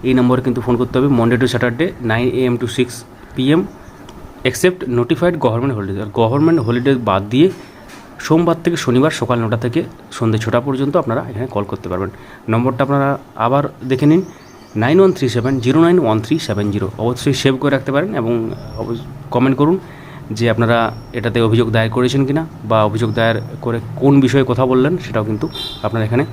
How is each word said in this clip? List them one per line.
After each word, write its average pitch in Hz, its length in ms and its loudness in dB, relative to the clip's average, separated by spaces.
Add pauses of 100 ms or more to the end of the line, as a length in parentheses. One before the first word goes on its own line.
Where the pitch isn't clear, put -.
এই 131 100 4
নম্বরে 123 280 4
কিন্তু 120 200 -2
ফোন 120 140 2
করতে 123 180 -2
হবে 139 100 2 (100)
Monday 117 240 4
to 127 120 2
Saturday 123 340 0 (220)
nine 117 180 0 (100)
A 131 40 0 (100)
M - 100 2
to 123 40 -4 (100)
six 123 120 0 (460)
P - 20 -8 (220)
M, - 20 4 (880)
except 180 300 0 (200)
notified 160 360 0 (100)
government 123 320 0
holidays। 98 280 -4
আর 104 60 -10 (100)
গভর্নমেন্ট 143 460 4
হলিডে 123 260 2 (160)
বাদ 98 160 2 (100)
দিয়ে 160 140 6 (800)
সোমবার 165 380 2
থেকে 170 200 0
শনিবার 131 360 2
সকাল 120 240 0
নটা 113 200 0
থেকে 123 160 0 (360)
সন্ধ্যে 113 280 0
ছটা 120 220 2
পর্যন্ত 139 360 -2
আপনারা 117 180 -2 (100)
এখানে 107 240 -6
কল 101 180 -2
করতে 95 180 -10
পারবেন। 92 200 -4 (420)
নম্বরটা 120 340 0
আপনারা 139 220 0 (380)
আবার 139 180 2 (260)
দেখে 131 200 2
নিন, 180 120 4 (600)
নাইন 139 180 2
ওয়ান 190 160 4
থ্রি 139 100 -2 (100)
সেভেন 120 160 -2 (120)
জিরো 127 220 2
নাইন 180 180 4
ওয়ান 110 200 2
থ্রি 151 100 -2 (140)
সেভেন 104 260 -2
জিরো। 95 120 -2 (160)
অবশ্যই 123 400 0
সেভ 135 200 2
করে 143 140 2
রাখতে 135 180 -4
পারেন 175 160 0 (100)
এবং 113 120 -2 (500)
অবশ্য 113 200 -6 (320)
কমেন্ট 123 260 2
করুন 160 160 4 (640)
যে 117 60 0 (100)
আপনারা 117 240 2 (400)
এটাতে 110 200 -2 (100)
অভিযোগ 113 260 2
দায়ের 113 220 2
করেছেন 127 320 2
কিনা 147 140 0 (280)
বা 110 80 4 (100)
অভিযোগ 110 300 0
দায়ের 113 200 2 (260)
করে 117 140 -2 (220)
কোন 139 140 6 (100)
বিষয়ে 131 260 4
কথা 123 220 2
বললেন 131 200 4 (120)
সেটাও 110 260 -2
কিন্তু 107 160 -2 (400)
আপনারা 110 220 -2
এখানে 127 240 0